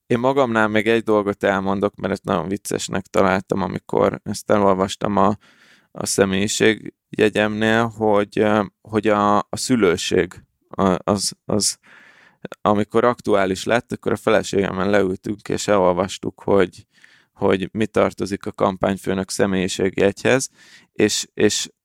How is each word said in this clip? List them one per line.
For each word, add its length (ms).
én 120
magamnál 480
még 200
egy 160
dolgot 400
elmondok, 520
mert 180
ezt 100
nagyon 240
viccesnek 580
találtam, 560
amikor 600
ezt 280
elolvastam 680
a, 200
a 140
személyiségjegyemnél, 1800
hogy, 520
ö, 240
hogy 260
a, 300
a 140
szülőség, 920
a-, 340
az, 300
az, 320
amikor 420
aktuális 600
lett, 280
akkor 200
a 40
feleségemmel 760
leültünk, 600
és 180
elolvastuk, 760
hogy, 440
hogy 380
mi 140
tartozik 600
a 60
kampányfőnök 800
személyiségjegyhez, 1200
és, 400
és 360